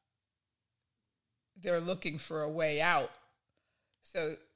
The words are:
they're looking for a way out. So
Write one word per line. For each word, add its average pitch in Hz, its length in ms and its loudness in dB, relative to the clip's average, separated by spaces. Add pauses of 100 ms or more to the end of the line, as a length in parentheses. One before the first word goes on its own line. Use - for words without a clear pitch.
(1600)
they're 175 200 0
looking 170 380 -4
for 156 240 -6
a 151 60 -2
way 156 320 0
out. 156 300 4 (920)
So 160 340 -4 (200)